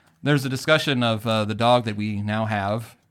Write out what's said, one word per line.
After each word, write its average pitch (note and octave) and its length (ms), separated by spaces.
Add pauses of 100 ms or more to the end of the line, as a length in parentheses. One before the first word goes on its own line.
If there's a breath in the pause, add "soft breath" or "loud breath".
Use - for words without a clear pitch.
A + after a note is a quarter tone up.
(220 soft breath)
There's C#3 240
a C3+ 40
discussion C#3 520
of, A2+ 240
uh, A2 200
the G#2+ 100
dog A#2+ 300
that G#2+ 100
we G#2 260
now G#2+ 240
have, G#2+ 500 (160)